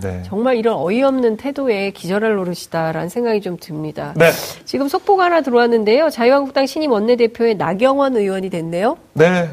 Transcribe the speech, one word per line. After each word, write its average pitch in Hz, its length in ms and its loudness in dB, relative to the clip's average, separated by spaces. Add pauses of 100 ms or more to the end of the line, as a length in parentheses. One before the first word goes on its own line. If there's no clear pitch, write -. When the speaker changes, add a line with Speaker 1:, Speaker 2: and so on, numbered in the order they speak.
Speaker 1:
네. 92 240 -6
Speaker 2:
정말 226 320 0
이런 220 180 0
어이없는 233 640 0
태도에 240 540 -2
기절할 208 440 -2
노릇이다라는 165 760 -4
생각이 226 320 -2
좀 180 180 -6
듭니다. 151 560 -10
Speaker 1:
네. 160 160 4 (340)
Speaker 2:
지금 269 220 -2
속보가 381 380 2
하나 349 160 2
들어왔는데요. 240 680 2
자유한국당 269 560 2
신임 302 240 -2
원내대표에 233 640 2
나경원 247 640 0
의원이 190 320 -2
됐네요. 175 480 -2 (160)
Speaker 1:
네, 170 400 4